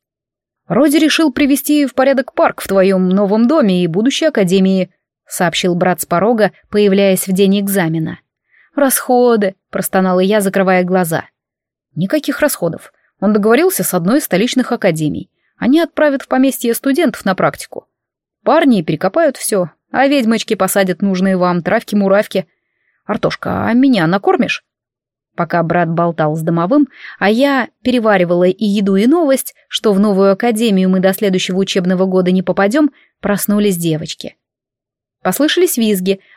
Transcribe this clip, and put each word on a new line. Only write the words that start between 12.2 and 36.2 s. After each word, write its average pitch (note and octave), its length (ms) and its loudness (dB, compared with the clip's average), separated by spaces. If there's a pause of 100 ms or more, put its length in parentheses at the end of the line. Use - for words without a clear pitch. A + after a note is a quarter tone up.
расходов. - 520 -4 (280)
Он G#3 140 2
договорился A3+ 500 2
с - 100 -4
одной F3+ 240 0
из D4+ 60 -2
столичных A#3+ 480 -2
академий. D#3+ 580 -2 (280)
Они B3+ 200 2
отправят D4 440 0
в - 60 -20
поместье C4 460 0
студентов C4+ 500 -2
на F#3+ 100 0
практику. - 520 -6 (560)
Парни C4+ 380 4
перекопают G3 560 -2
всё, F3+ 340 -4 (220)
а C4 140 2
ведьмочки A#3 480 0
посадят F#3+ 480 0
нужные F#3+ 340 0
вам F3+ 260 0
травки-муравки. G3 840 0 (580)
Артошка, - 640 -4
а G#3+ 80 0
меня B3 320 2
накормишь?» G3+ 580 0 (720)
Пока E3+ 260 -2
брат E3 280 0
болтал E3 440 -2
с E3 80 -8
домовым, F3 460 0 (300)
а F#3+ 120 2
я C4 380 0 (140)
переваривала F#3 680 2
и G3+ 160 -2
еду, G3+ 320 0
и G#3 100 2
новость, C#4 480 0 (140)
что - 240 -2
в G3 80 2
новую G3 320 2
академию G#3+ 560 0
мы F#3 120 2
до F#3+ 120 2
следующего F#3 460 -2
учебного F#3+ 480 0
года F#3 260 0
не F#3 100 2
попадём, G3+ 480 0 (300)
проснулись G3+ 560 -2
девочки. D#3+ 600 -6 (840)
Послышались D#4 540 0
визги, G3 440 0 (160)